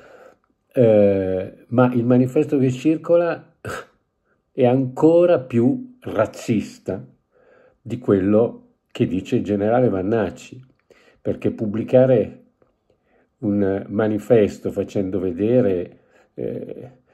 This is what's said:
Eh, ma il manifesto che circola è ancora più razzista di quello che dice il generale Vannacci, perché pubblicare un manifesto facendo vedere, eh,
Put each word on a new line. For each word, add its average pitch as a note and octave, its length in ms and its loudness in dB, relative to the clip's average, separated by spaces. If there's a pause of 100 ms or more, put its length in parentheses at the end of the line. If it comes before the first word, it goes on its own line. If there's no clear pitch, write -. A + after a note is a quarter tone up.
(720)
Eh, G2+ 960 2
ma B2 240 2
il A#2 140 -2
manifesto C3 520 2
che B2+ 140 2
circola D#3+ 840 -2 (960)
è C3 120 2
ancora D3+ 760 4
più - 580 -2
razzista - 1080 -6 (760)
di A2+ 160 -10
quello G#2 760 0 (140)
che - 160 -2
dice F#2 300 -6
il G#2 80 0
generale A2 460 0
Vannacci, F#2+ 800 -4 (540)
perché G#2 300 -4
pubblicare A2+ 920 0 (920)
un G2 500 -2
manifesto G#2+ 840 0
facendo G2 480 -4
vedere, F#2+ 800 -2 (340)
eh, - 580 -12 (220)